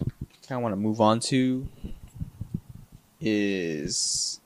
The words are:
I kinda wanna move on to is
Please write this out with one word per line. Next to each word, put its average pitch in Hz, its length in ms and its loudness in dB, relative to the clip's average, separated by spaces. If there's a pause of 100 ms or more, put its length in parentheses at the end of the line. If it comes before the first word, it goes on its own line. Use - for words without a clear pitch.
I - 460 -8
kinda 127 140 -4
wanna 110 160 0
move 107 240 2
on 110 200 6
to 131 480 2 (1500)
is 95 1300 0